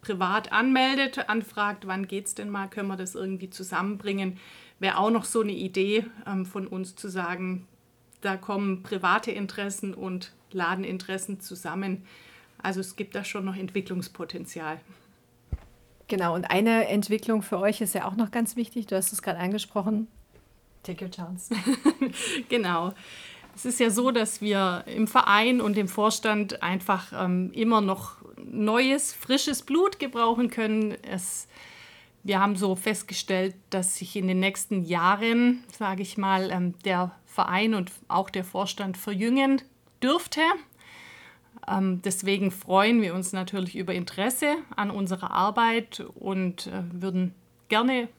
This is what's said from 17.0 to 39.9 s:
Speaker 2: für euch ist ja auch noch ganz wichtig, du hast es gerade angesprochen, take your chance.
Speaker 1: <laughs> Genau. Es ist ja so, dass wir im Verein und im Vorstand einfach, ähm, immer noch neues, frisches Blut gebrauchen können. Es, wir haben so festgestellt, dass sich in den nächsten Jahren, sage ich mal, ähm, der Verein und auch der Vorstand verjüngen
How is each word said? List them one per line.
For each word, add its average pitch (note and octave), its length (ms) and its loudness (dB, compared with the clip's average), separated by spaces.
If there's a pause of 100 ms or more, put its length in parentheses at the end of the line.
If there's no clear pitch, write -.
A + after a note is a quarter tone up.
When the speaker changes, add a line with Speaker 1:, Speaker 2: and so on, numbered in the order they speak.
Speaker 2:
für F#3 160 -2
euch G#3 220 2
ist - 120 -2
ja - 120 -2
auch F#3+ 100 -4
noch G#3+ 160 0
ganz A#3 240 -2
wichtig, A#3 320 -4
du G3 80 -2
hast F#3+ 180 0
es F#3+ 80 -6
gerade E3+ 180 -4
angesprochen, G#3 680 0 (760)
take F#3 220 -8
your F3+ 60 -8
chance. F3+ 420 -8 (480)
Speaker 1:
<laughs> C4+ 480 -4
Genau. F3+ 440 0 (640)
Es - 100 -10
ist B3 140 -2
ja A3+ 100 6
so, B3 220 2
dass A3 300 0
wir G3 440 2
im - 220 0
Verein A3+ 520 6
und G#3+ 180 2
im G3+ 100 2
Vorstand G#3 760 0
einfach, F#3 500 -2
ähm, F3+ 400 0
immer A3 280 4
noch F#3+ 340 -2 (220)
neues, B3 760 2
frisches C#4 500 0
Blut F4+ 360 2
gebrauchen A#3 500 2
können. A3 540 0
Es, - 440 -6 (760)
wir G3 160 2
haben G3+ 160 4
so F#3+ 200 2
festgestellt, F#3+ 800 -2 (140)
dass F#3 280 -2
sich - 180 -8
in F#3+ 120 0
den F#3 120 4
nächsten F#3+ 440 0
Jahren, G#3+ 800 4 (140)
sage F#3+ 260 -2
ich F#3+ 140 -8
mal, F#3+ 340 2
ähm, F3+ 220 0 (120)
der F3+ 260 2 (280)
Verein G#3 340 4
und F#3 180 -2 (160)
auch F#3+ 220 0
der F#3 140 -4
Vorstand F#3+ 540 -4
verjüngen B3+ 640 2 (400)